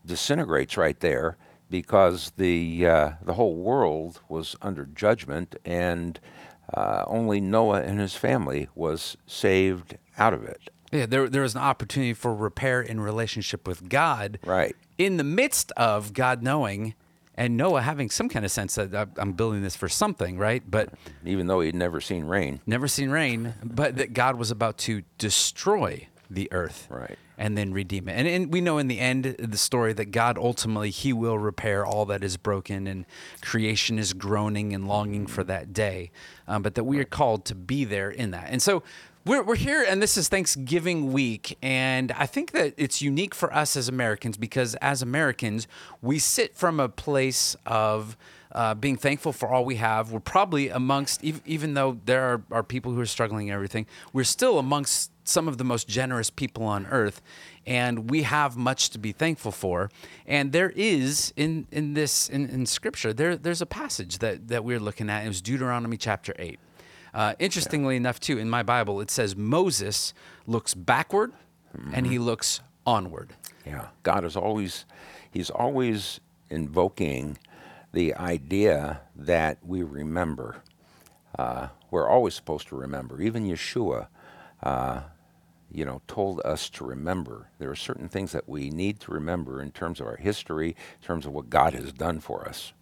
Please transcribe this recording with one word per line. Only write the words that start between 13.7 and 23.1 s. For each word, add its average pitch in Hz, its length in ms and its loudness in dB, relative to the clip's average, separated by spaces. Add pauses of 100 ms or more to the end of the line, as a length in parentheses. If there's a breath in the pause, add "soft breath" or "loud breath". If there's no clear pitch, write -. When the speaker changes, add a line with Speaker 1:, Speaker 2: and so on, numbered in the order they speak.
Speaker 2:
God. 117 560 0
Speaker 1:
Right. 90 300 2 (220)
Speaker 2:
In 190 200 2
the 147 80 2
midst 214 520 0
of 107 360 2
God 127 300 2
knowing 110 520 0 (420 soft breath)
and 117 200 2
Noah 143 260 4
having 139 280 -2
some 240 180 -2
kind 107 160 -2
of 95 80 0
sense 101 240 -2
that, 98 180 -2
uh, 104 120 0 (120)
I'm 101 140 0
building 104 300 0
this 95 120 -4
for 95 140 -4
something, 95 500 0
right? 110 320 2
But 107 200 2 (340 loud breath)
Speaker 1:
Even 90 240 0
though 92 120 4
he'd 82 140 2
never 87 260 0
seen 85 260 -2
rain. 78 380 0
Speaker 2:
Never 123 220 0
seen 135 240 0